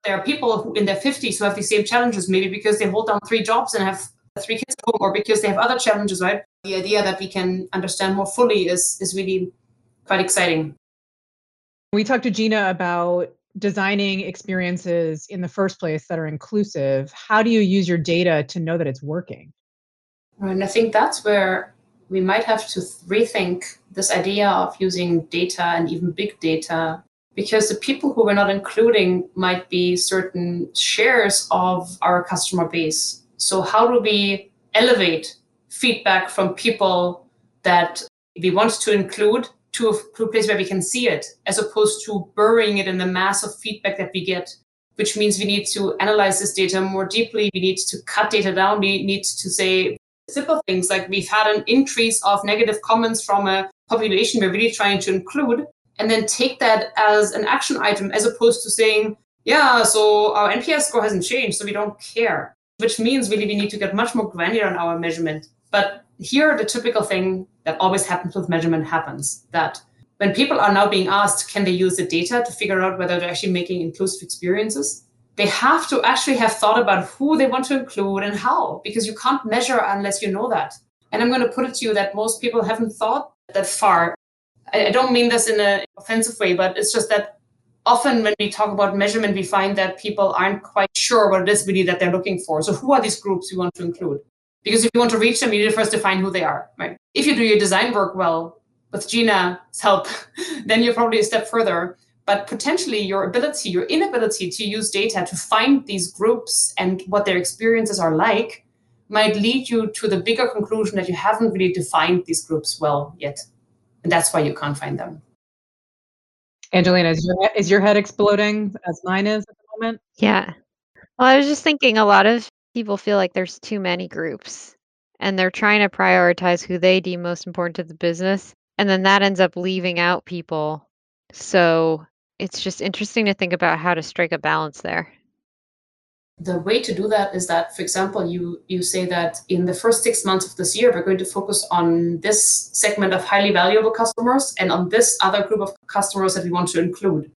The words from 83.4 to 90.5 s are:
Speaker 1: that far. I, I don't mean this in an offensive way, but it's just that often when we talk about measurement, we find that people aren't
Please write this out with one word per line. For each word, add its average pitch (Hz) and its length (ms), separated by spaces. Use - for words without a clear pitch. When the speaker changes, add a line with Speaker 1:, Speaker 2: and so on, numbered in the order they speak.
Speaker 1:
that 190 140
far. 170 480
I, 208 140
I 202 40
don't 254 220
mean 240 160
this 208 200
in 214 120
an 202 240
offensive 226 420
way, 185 140
but 185 240
it's 208 140
just 220 180
that 202 280
often 247 380
when 214 180
we 208 80
talk 208 240
about 196 240
measurement, 208 380
we 190 80
find 196 340
that 185 220
people 202 340
aren't 196 300